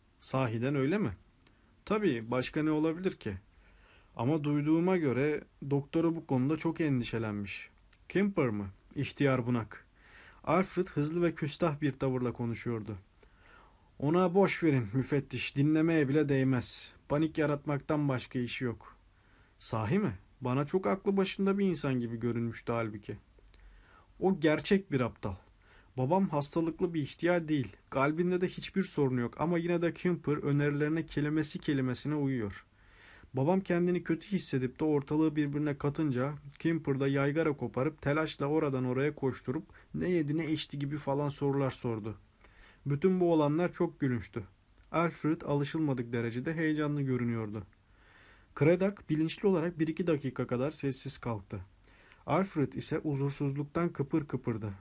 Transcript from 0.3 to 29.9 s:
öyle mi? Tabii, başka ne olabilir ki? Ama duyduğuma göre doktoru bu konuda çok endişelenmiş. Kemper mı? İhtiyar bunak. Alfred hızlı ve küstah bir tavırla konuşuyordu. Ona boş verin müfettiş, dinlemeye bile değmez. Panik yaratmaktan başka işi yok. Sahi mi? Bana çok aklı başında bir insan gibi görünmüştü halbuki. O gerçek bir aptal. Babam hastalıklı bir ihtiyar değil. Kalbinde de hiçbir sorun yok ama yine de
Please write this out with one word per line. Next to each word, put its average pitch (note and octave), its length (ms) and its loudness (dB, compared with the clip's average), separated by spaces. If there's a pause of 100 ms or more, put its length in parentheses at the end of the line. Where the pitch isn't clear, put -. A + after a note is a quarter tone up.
öyle C#3+ 240 2
mi? B2 180 -2 (680)
Tabii, C#3+ 460 0
başka B2+ 320 -2
ne D#3 80 2
olabilir D#3+ 420 0
ki? G#2 220 -6 (840)
Ama D3 280 0
duyduğuma D#3 520 2
göre D3 480 0 (260)
doktoru D#3+ 460 0
bu D#3+ 100 -10
konuda C3+ 300 2
çok D#3+ 240 -2
endişelenmiş. A2 920 -2 (380)
Kemper F#3 400 2
mı? G#2 180 -2 (280)
İhtiyar C3+ 520 0
bunak. A#2 400 -4 (580)
Alfred F#3 440 0
hızlı D#3 340 -2
ve E3+ 120 2
küstah D3+ 460 -2
bir C#3+ 120 0
tavırla B2+ 400 0
konuşuyordu. A2+ 640 -4 (1040)
Ona E3+ 360 2
boş F#3+ 280 4
verin C3+ 300 4
müfettiş, C3 640 -2
dinlemeye D#3 520 4
bile D3+ 200 2
değmez. C3 640 0 (160)
Panik D3+ 300 0
yaratmaktan D3 680 0
başka B2+ 300 -2
işi B2 260 -4
yok. - 320 -6 (640)
Sahi A2+ 400 0
mi? F3+ 140 0 (280)
Bana B2+ 260 0
çok F#3+ 200 0
aklı G3 300 0
başında G3 420 2
bir G3 80 4
insan C#3+ 340 0
gibi A#2 200 -4
görünmüştü A#2 520 -2
halbuki. G#2+ 440 -4 (1040)
O F#3 200 4
gerçek D#3+ 520 4
bir C3 80 2
aptal. G#2+ 340 -4 (640)
Babam E3+ 320 2
hastalıklı E3 680 -2
bir D#3 80 -2
ihtiyar E3+ 460 0
değil. C#3 280 -2 (140)
Kalbinde E3+ 500 2
de F3+ 80 0
hiçbir - 340 -4
sorun C3+ 360 0
yok A#2+ 220 -4
ama E3+ 180 0
yine E3+ 240 0
de E3+ 120 0